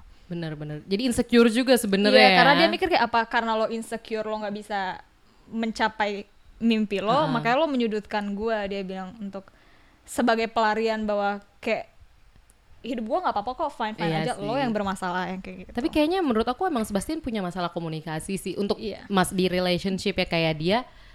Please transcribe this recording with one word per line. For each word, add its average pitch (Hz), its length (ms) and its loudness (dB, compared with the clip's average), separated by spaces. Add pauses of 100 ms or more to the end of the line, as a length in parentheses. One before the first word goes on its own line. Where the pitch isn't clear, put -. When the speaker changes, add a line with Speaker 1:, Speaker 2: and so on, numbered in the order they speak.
(320)
Speaker 1:
Benar-benar. 151 560 -8
Jadi 208 240 0
insecure 233 400 6
juga 254 240 4
sebenarnya 208 560 6
Speaker 2:
Iya, 185 80 6
karena 277 160 8
Speaker 1:
ya. - 80 2
Speaker 2:
dia 339 80 6
mikir 359 160 -2
kayak, 320 240 4
"Apa 233 160 2
karena 226 320 0
lo 220 80 0
insecure 226 560 -6
lo 214 160 -6
nggak 208 160 -6
bisa 202 480 -6 (480)
mencapai 214 720 -2 (400)
mimpi 220 400 2
lo, 208 80 0
Speaker 1:
Heeh. 285 160 4
Speaker 2:
makanya 247 320 2
lo 320 80 2
menyudutkan 214 640 -2
gue," 214 260 -2 (140)
dia 196 160 -6
bilang, 190 320 -12
"untuk 196 320 -12 (560)
sebagai 226 400 2
pelarian 220 560 0
bahwa 202 400 -2 (160)
kayak 214 320 -4 (880)
hidup 233 320 -6
gue 349 80 0
nggak 302 160 -2
apa-apa 208 160 -4
kok, 285 240 -6
fine-fine 220 320 -4
Speaker 1:
Iya 160 160 0
Speaker 2:
aja, 160 80 -2
Speaker 1:
sih. - 80 -10
Speaker 2:
lo 214 160 -4
yang 254 160 0
bermasalah," 185 560 -4
yang 185 80 -6
kayak 185 240 -12
gitu. 180 80 -18
Speaker 1:
Tapi 269 240 -4
kayaknya 320 320 2
menurut 226 240 0
aku 254 160 -2
emang 330 160 -2
Sebastian 214 400 -4
punya 226 160 -6
masalah 180 320 -4
komunikasi 160 720 -6
sih - 160 -6
untuk 202 240 -2
Speaker 2:
Iya. 220 240 -10
Speaker 1:
mas 190 240 2
di 185 160 0
relationship 180 720 0
ya 185 80 0
kayak 165 320 0
dia, 175 200 0 (380)